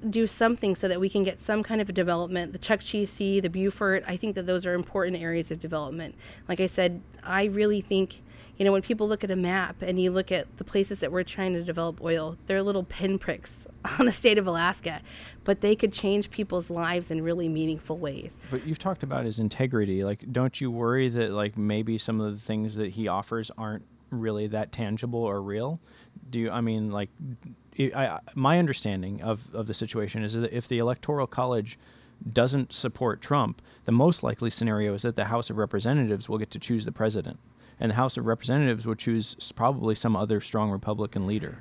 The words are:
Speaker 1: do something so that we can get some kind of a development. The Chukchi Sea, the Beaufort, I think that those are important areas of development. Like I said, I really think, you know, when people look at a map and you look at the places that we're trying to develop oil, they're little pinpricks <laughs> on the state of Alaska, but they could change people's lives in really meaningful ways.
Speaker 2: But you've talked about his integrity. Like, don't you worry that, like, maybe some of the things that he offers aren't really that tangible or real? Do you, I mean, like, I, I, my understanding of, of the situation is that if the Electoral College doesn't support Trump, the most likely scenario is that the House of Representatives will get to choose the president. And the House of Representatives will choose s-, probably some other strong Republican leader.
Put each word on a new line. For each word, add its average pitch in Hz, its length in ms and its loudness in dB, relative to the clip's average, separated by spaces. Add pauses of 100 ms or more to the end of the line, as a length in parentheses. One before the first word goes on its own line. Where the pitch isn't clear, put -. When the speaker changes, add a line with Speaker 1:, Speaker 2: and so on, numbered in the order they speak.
(120)
Speaker 1:
do 226 160 4
something 226 480 2
so 190 120 0
that 180 120 0
we 190 100 2
can 202 140 2
get 185 160 -2
some 214 240 0
kind 214 180 0
of 202 80 -2
a - 20 -6
development. 175 640 0
The 180 60 -10
Chukchi 208 480 0
Sea, 196 320 0
the 185 100 2
Beaufort, 190 560 0
I 180 100 -4
think 208 200 -4
that 185 100 -4
those 180 200 0
are 180 100 0
important 180 420 -2
areas 165 320 -2
of 160 100 -6
development. 156 540 -6 (340)
Like 180 120 0
I 185 80 4
said, 180 340 0 (220)
I 196 220 0
really 208 360 2
think, 190 400 0 (360)
you 196 80 2
know, 196 60 6
when 196 120 4
people 214 240 0
look 214 160 -2
at 190 80 0
a 185 40 0
map 180 460 0
and 185 180 0
you 180 120 4
look 185 200 0
at 175 140 0 (120)
the 190 60 -6
places 196 360 0
that 147 120 0
we're 180 120 0
trying 185 300 -2
to 170 100 -2
develop 165 400 -4
oil, 165 420 0
they're 196 160 2
little 196 220 0
pinpricks - 840 -4 (180)
<laughs> - 160 0
on 254 60 8
the 240 80 6
state 214 240 6
of 196 80 4
Alaska, 170 560 0 (420)
but 202 180 2
they 208 140 6
could 214 180 2
change 202 360 0
people's 190 400 -4
lives 170 400 -2
in 160 140 -2
really 170 260 0
meaningful 160 480 -2
ways. 147 400 -8 (140)
Speaker 2:
But 127 160 -4
you've 156 120 -2
talked 190 220 -2
about 135 240 -2
his 110 140 -2
integrity. 107 640 2
Like, 101 280 -2
don't 127 300 0
you 131 80 -2
worry 120 400 2
that, 113 220 0
like, 104 260 -2
maybe 107 400 0
some 110 240 -2
of 104 140 -2
the 107 60 -10
things 107 340 -2
that 107 160 -2
he 107 160 -2
offers 101 500 -2
aren't 107 260 -6 (280)
really 110 360 0
that 107 240 -2
tangible 117 520 -2
or 101 180 0
real? 113 380 -4 (500)
Do 120 100 -2
you, 113 120 0
I 117 100 0
mean, 110 300 0
like, 101 180 -2 (680)
I, 135 280 2
I, 80 120 -4 (140)
my 139 240 4
understanding 101 640 0
of, 110 320 -4
of 110 140 -4
the 107 80 -2
situation 107 480 -4
is 104 100 -2
that 117 180 0
if 120 160 -4
the 120 120 0
Electoral 127 480 0
College 120 500 -2 (560)
doesn't 127 400 4
support 123 480 -2
Trump, 143 400 0 (240)
the 113 60 0
most 143 320 6
likely - 260 -2
scenario 107 460 0
is 98 80 -4
that 120 120 0
the 101 100 0
House 117 260 0
of 110 60 -6
Representatives 107 720 2
will 107 120 -2
get 107 120 -4
to 87 80 -10
choose 110 260 0
the 107 60 -4
president. 110 480 -2 (400)
And 117 120 2
the 104 40 0
House 127 220 0
of 117 80 -4
Representatives 117 600 2
will 113 80 0
choose 113 440 -2
s-, - 120 -6
probably 120 420 2
some 110 220 2
other 104 260 0
strong 107 300 0
Republican 101 560 -4
leader. - 340 -4